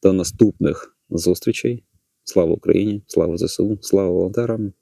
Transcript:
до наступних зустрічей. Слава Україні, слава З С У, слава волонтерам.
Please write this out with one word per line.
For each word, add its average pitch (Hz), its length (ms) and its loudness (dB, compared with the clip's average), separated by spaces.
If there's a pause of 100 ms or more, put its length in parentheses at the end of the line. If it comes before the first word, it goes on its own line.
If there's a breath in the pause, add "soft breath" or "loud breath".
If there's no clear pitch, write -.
до 95 100 6
наступних - 840 0 (120)
зустрічей. 107 720 -2 (400)
Слава 82 300 2
Україні, 101 540 -2
слава 82 300 0
З - 60 -2
С - 160 -6
У, 104 220 0
слава 98 280 0
волонтерам. 104 720 -2